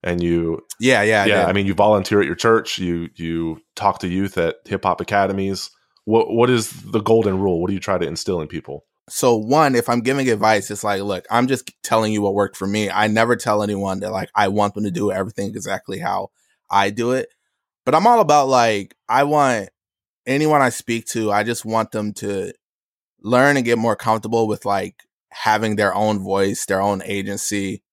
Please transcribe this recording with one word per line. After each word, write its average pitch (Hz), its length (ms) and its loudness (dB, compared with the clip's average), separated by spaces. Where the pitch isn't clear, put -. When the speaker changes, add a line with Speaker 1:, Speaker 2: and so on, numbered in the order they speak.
Speaker 1:
And 87 220 -4
you 85 420 0
Speaker 2:
Yeah, 113 240 4
yeah, 107 200 4
I - 20 2
Speaker 1:
yeah, 101 160 4
Speaker 2:
did. 87 80 2
Speaker 1:
I 95 40 0
mean, 98 140 0
you 95 80 -2
volunteer 101 460 4
at 90 40 2
your 82 100 -4
church, - 440 0
you, 85 360 -4
you 82 460 -6
talk 98 240 -2
to 92 80 -6
youth 95 300 -4
at 82 180 0
hip 98 180 -6
hop 92 160 0
academies. 98 720 -2
What, 110 260 2
what 117 180 4
is 117 220 0
the - 300 -4
golden 104 380 2
rule? 92 220 0
What 95 60 -2
do 98 60 -4
you 92 60 -6
try 95 180 -2
to 85 100 -2
instill 85 340 -4
in 76 60 -8
people? 73 380 -14
Speaker 2:
So 120 260 2
one, 131 400 2
if 120 140 2
I'm 120 120 0
giving 131 280 0
advice, 107 400 2
it's 104 140 -8
like, 101 180 -2
"Look, 98 300 -6
I'm 123 160 2
just 131 240 -4
telling 110 320 0
you 104 80 0
what 98 140 0
worked 101 200 0
for 98 120 -6
me." 101 240 -2
I 107 160 0
never 113 280 2
tell 104 280 -2
anyone 98 380 -4
that, 104 100 -6
like, 101 240 -6
I 104 140 2
want 101 260 0
them 104 80 -4
to 101 80 -2
do 95 200 -2
everything 98 360 -6
exactly 98 500 -8
how 95 320 -6
I 101 220 0
do 117 220 -2
it. 131 140 -4
But 131 100 2
I'm 180 100 4
all 233 140 6
about, 147 300 4
like, 113 460 2
I 131 140 4
want 135 460 0
anyone 147 340 2
I 127 80 4
speak 117 380 -6
to, 107 240 -2
I 104 120 2
just 113 220 -6
want 110 260 -2
them 107 220 -4
to 98 400 -6
learn 131 360 4
and 123 80 0
get 117 140 2
more 113 160 2
comfortable 113 520 0
with, 104 160 -4
like, 98 400 -4
having 110 440 0
their 101 200 2
own 107 240 0
voice, 98 480 -2
their 95 140 0
own 98 220 0
agency 98 800 -6